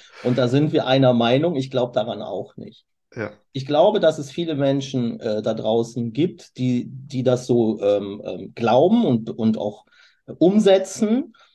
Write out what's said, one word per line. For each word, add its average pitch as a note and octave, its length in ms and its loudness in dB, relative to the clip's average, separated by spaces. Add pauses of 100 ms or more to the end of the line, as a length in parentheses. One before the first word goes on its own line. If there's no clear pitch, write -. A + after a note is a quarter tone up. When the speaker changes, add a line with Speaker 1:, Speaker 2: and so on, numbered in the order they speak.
(240)
Speaker 1:
Und B2 140 2
da B2 100 2
sind C#3+ 240 2
wir D3 140 0
einer C3 260 4
Meinung, B2+ 420 2
ich C3 160 -4
glaub B2 220 -2
daran A2 280 -4
auch - 360 -10
nicht. - 280 -20 (300)
Speaker 2:
Ja. G#2+ 160 -8 (220)
Speaker 1:
Ich C3+ 140 -8
glaube, F3 340 2
dass D#3+ 180 2
es C#3 120 -10
viele E3 240 -6
Menschen, C3+ 640 -2
äh, G#2+ 220 -4
da A2 120 -2
draußen A2+ 580 -2
gibt, - 440 -4
die, B2+ 320 -2
die - 340 -8
das B2+ 240 0
so, A2+ 360 2
ähm, G2+ 420 -2
ähm, F#2 300 -12
glauben D3 500 4
und, A#2 260 0
und A2 280 0
auch - 260 -8 (540)
umsetzen. G3 960 2 (200)